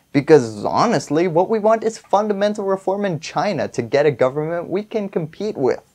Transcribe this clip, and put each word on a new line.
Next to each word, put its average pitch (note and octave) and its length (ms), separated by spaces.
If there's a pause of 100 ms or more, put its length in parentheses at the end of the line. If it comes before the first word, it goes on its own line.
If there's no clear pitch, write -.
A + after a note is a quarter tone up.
(120)
because B2 520
honestly, D#3+ 640
what G3 240
we A3+ 80
want A3 240
is A3 160
fundamental G#3 640
reform G3 400
in F3 140
China D#3 480
to - 160
get C#3 240
a D3+ 60
government D3+ 580
we G3+ 140
can G#3 240
compete F#3+ 480
with. B2+ 260 (120)